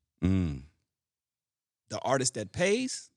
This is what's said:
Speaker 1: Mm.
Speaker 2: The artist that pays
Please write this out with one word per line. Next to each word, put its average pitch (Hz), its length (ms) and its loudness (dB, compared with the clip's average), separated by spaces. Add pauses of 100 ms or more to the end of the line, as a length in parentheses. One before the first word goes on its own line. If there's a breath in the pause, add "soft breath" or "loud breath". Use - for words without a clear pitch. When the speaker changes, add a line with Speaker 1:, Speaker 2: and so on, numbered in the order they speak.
(240)
Speaker 1:
Mm. 87 380 2 (1300)
Speaker 2:
The 104 100 -6
artist 127 340 0
that 104 180 -6
pays 214 640 0